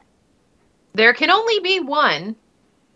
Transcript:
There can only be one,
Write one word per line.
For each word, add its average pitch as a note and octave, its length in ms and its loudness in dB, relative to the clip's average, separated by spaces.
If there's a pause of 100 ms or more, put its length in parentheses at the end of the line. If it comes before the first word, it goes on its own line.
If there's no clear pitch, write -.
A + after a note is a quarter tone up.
(920)
There A#3 220 4
can D#4 160 -2
only A4 300 2
be F#4 200 -2
one, A3+ 560 -2 (600)